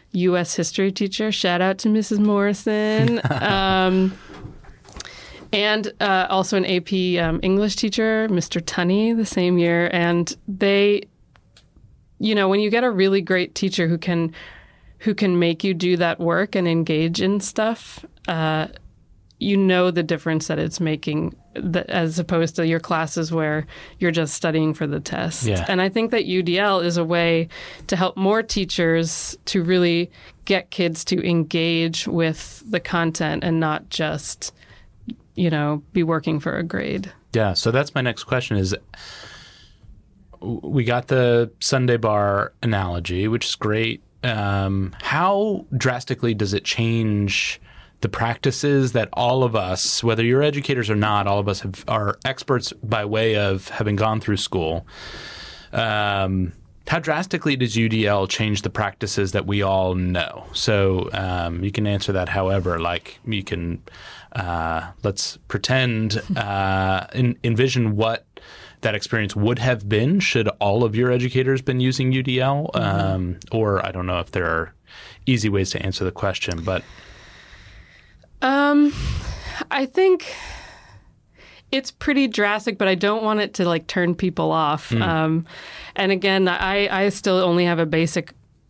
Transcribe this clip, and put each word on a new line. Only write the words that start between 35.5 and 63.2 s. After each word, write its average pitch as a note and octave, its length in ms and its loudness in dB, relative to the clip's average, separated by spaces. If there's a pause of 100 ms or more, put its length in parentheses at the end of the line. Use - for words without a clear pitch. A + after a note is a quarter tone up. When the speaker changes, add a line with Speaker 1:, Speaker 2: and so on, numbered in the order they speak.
Speaker 1:
be F3 80 2
working D#3+ 360 0
for - 200 -4
a - 40 -2
grade. F3+ 480 -6 (220)
Speaker 2:
Yeah. G#2 220 2
So - 160 0
that's C#3 240 0
my C3+ 80 0
next A#2+ 220 -4
question B2 340 0
is, F#2+ 180 0 (1600)
w-, A2 220 -6
we B2 220 0
got A#2+ 240 0
the A#2+ 420 4 (100)
Sunday B2+ 360 2
bar G#2 560 2 (100)
analogy, F2+ 640 0
which A2+ 200 0
is - 80 -4
great. A2 480 -2 (200)
Um, G2 800 0
how G3 640 0 (100)
drastically B2 600 0
does G2+ 180 -2
it G#2 120 -2
change A2 920 0 (440)
the G#2 60 2
practices C3 840 0
that A2+ 200 0
all B2+ 320 2
of A2+ 100 0
us, F#2 480 -2
whether A2+ 220 2
you're B2+ 180 4
educators C#3 460 0
or G#2+ 80 2
not, G#2 300 2
all G2+ 120 2
of G2+ 100 -2
us G2 120 -2
have, F#2+ 260 -8
are G#2 380 -2
experts C3 480 -2 (100)
by G#2+ 220 -2
way A2 320 2
of G2 320 0
having G#2+ 260 -2
gone A2 280 0
through G#2 160 0
school. E2 480 -2 (880)
Um, G2+ 800 0 (320)
how E3 120 0
drastically D#3 580 -2
does A#2 200 0
U A2+ 140 2
D A2 160 2
L G2+ 200 2
change G#2 360 -2
the F#2 80 -2
practices G2+ 640 -2
that G2 140 0
we G2+ 140 0
all F#2+ 340 2
know? F2+ 600 -2
So, G2 580 2
um, F2+ 500 -2
you G2 80 -2
can G#2 160 -2
answer G2+ 260 -2
that F2+ 180 0
however, F#2+ 480 0
like, E2+ 480 -4